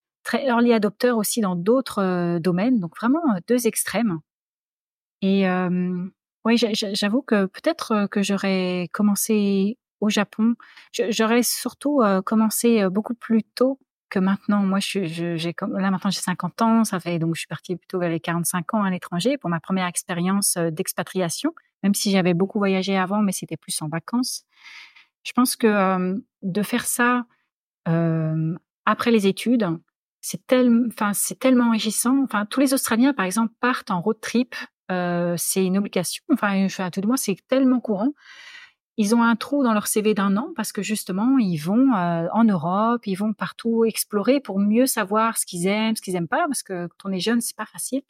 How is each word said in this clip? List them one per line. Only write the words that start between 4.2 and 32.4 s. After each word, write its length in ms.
Et, 260
euh, 600
ouais, 100
j'a-, 160
j'a-, 220
j'avoue 260
que 240
peut-être, 480
euh, 140
que 160
j'aurais 720
commencé 840
au 80
Japon. 460
Je, 200
j'aurais 320
surtout, 580
euh, 220
commencé, 580
euh, 80
beaucoup 260
plus 280
tôt 360
que 100
maintenant. 400
Moi, 180
je, 280
je, 300
j'ai 180
com-, 220
là, 140
maintenant, 200
j'ai 100
cinquante 420
ans. 220
Ça 160
fait, 180
donc, 160
je 60
suis 80
partie 260
plutôt 240
vers 120
les 100
quarante-cinq 540
ans 100
à 60
l'étranger 480
pour 120
ma 80
première 280
expérience, 680
euh, 140
d'expatriation, 840
même 120
si 180
j'avais 220
beaucoup 240
voyagé 380
avant, 260
mais 100
c'était 240
plus 260
en 60
vacances. 560
Je 80
pense 240
que, 100
euh, 500
de 200
faire 220
ça, 400
euh, 640
après 260
les 160
études, 400
c'est 260
tel-, 420
enfin, 240
c'est 260
tellement 300
enrichissant. 540
Enfin, 220